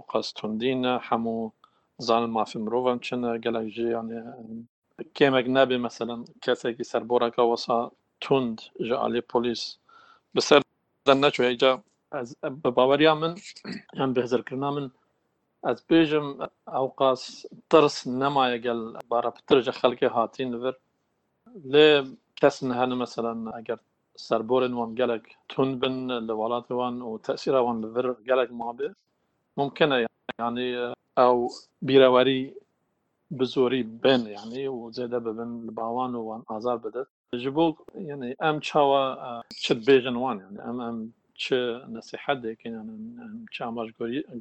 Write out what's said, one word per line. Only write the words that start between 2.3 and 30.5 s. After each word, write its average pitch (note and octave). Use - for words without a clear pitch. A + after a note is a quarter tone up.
مافی A2
مرۆڤان A#2+
چنە، B2
گەلک A2+
ژێ، A#2
یعنی، A2+
کێمێک C3
نەبێ B2+
مەسەلەن A#2
کەسێکی B2
سەربۆرەکە A#2+
وەسا A#2
توند B2
ژە A#2+
ئالێ A2+
پۆلیس A#2+
بەسەر C#3
دەن C#3
نەچوێ. C#3
ئەیجا B2+
ئەز، B2
بە C3
باوەریا C#3+
من، E3
یان C3+
بە B2+
هزرکردنا B2+
من، C#3+
ئەس A#2+
بێژم D3+
ئەو C3+
قاس C3
ترس D3
نەمایە C3+
گەل A#2
بارە A#2+
پتر -
ژە B2+
خەلکێ B2
هاتین A#2+
لە A#2
ڤەر. C3
لێ D3+
کەسن C3+
هەنە B2+
مەسەلەن A#2
ئەگەر A2+
سەربۆرن B2
وان A#2
گەلک A#2+
توند C3+
بن C3
لە A2+
وڵاتی A#2+
وان B2
و A#2
تەسیرا C3+
وان A#2+
لە A2
ڤەر B2+
گەلک B2+
مابێ، A#2+
ممکنە، C#3+
یعنی، A#2+